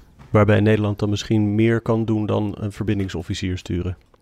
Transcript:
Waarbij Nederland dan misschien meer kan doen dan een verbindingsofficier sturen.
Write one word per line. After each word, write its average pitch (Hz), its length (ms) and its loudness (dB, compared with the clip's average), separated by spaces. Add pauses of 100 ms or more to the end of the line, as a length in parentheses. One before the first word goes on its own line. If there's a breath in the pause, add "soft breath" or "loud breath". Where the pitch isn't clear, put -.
(300)
Waarbij 104 300 4
Nederland 104 400 2
dan 104 100 -2
misschien 104 460 0
meer 113 260 2
kan 113 240 0
doen 107 200 0
dan 104 340 -2
een 104 120 -6
verbindingsofficier 95 840 -4
sturen. 90 400 -4 (240)